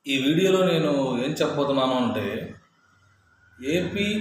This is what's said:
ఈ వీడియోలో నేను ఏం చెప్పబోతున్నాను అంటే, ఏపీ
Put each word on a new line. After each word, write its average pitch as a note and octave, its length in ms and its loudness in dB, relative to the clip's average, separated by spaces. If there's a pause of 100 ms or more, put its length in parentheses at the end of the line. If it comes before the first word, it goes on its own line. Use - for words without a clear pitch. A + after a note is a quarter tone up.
ఈ C#3 100 -2
వీడియోలో F3+ 500 2
నేను D#3 260 2 (260)
ఏం C#3 140 -2
చెప్పబోతున్నాను C#3 640 0
అంటే, A2 300 0 (1300)
ఏపీ F3+ 480 -2 (140)